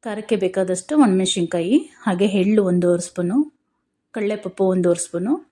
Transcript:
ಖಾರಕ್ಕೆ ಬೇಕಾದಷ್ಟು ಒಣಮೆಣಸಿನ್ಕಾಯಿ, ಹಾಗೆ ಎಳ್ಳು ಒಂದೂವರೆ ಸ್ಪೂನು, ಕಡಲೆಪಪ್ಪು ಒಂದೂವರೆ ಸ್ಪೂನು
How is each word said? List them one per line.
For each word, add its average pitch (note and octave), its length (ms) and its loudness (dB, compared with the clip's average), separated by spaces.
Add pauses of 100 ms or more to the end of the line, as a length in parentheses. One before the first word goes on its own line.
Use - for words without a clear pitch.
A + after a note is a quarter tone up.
ಖಾರಕ್ಕೆ G#3+ 400 -4
ಬೇಕಾದಷ್ಟು F#3 480 -2 (120)
ಒಣಮೆಣಸಿನ್ಕಾಯಿ, F#3 720 0 (260)
ಹಾಗೆ G3 240 0 (140)
ಎಳ್ಳು G#3 200 2 (100)
ಒಂದೂವರೆ F3 360 2
ಸ್ಪೂನು, F3+ 300 -2 (760)
ಕಡಲೆಪಪ್ಪು G3+ 480 -4 (100)
ಒಂದೂವರೆ F3 320 0
ಸ್ಪೂನು F#3 260 -4 (180)